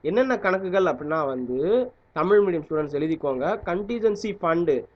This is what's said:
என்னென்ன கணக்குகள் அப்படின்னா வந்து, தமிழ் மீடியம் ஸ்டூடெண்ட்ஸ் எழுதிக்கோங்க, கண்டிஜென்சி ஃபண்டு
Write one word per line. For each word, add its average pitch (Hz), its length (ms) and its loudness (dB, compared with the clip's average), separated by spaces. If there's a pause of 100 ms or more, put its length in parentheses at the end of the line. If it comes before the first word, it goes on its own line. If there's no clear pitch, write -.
என்னென்ன 226 380 0
கணக்குகள் 190 440 2
அப்படின்னா 151 420 0
வந்து, 135 680 -2 (200)
தமிழ் 185 280 4
மீடியம் 175 300 2
ஸ்டூடெண்ட்ஸ் 151 260 -2
எழுதிக்கோங்க, 151 720 -2
கண்டிஜென்சி 208 760 -2
ஃபண்டு 165 440 2 (100)